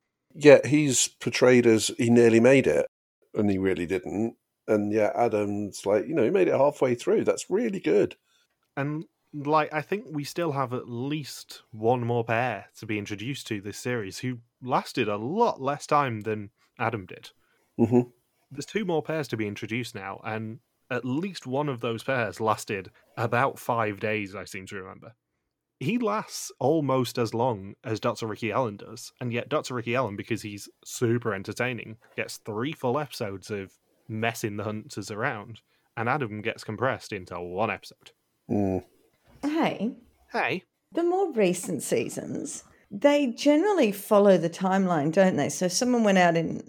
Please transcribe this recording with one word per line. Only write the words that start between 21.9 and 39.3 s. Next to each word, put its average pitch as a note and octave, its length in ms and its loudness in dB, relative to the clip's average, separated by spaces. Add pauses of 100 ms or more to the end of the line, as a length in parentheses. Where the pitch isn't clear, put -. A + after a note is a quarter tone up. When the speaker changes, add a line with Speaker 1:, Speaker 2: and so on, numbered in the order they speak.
Speaker 2:
pairs A#2 380 -4
lasted G#2+ 500 -2 (260)
about A#2+ 420 0
five G#2+ 420 -2
days, G#2+ 340 -4
I F#2+ 100 -12
seem F#2+ 220 -14
to G#2 100 -12
remember. F#2+ 380 -16 (680)
He F#3+ 180 -2
lasts G#3+ 600 -6
almost C3 600 2
as A#2 160 -2
long A2 400 -2 (100)
as A2+ 160 -4
Doctor A#2 260 -4
Ricky G#2+ 240 -6
Allen G#2+ 280 -2
does, G#2 420 -16
and B2 120 -6
yet A#2 180 -4
Doctor C#3+ 240 -4
Ricky A#2 200 -4
Allen, A#2 220 -2
because G#2+ 260 -6
he's G2+ 260 -12 (160)
super A#2 500 0
entertaining, A2 640 -6 (180)
gets - 220 -8
three A#2 340 -6
full C3 260 -2
episodes G#2+ 520 -8
of G2 240 -10 (340)
messing A2 480 -4
the G#2 80 -6
hunters G#2+ 460 -10
around, A2 500 -8 (340)
and A2+ 140 -4
Adam A#2+ 320 -2
gets G#2+ 240 -6
compressed A2+ 480 -4
into F#2 260 -10
one F2+ 320 -2
episode. - 420 -12 (380)
Speaker 1:
Mm. F#2+ 320 0 (600)